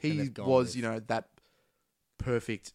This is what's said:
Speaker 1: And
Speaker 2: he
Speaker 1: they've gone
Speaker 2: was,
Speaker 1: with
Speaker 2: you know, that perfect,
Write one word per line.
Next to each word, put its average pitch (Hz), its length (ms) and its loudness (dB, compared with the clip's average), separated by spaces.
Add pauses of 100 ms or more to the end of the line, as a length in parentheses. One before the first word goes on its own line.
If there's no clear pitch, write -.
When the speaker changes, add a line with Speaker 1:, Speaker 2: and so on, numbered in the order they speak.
Speaker 1:
And 151 100 0
Speaker 2:
he 151 60 -2
Speaker 1:
they've 135 140 -4
gone 104 140 -6
Speaker 2:
was, 127 220 6
Speaker 1:
with 123 60 -8
Speaker 2:
you 123 80 -4
know, 113 160 -2
that 113 300 -4 (880)
perfect, 117 560 -2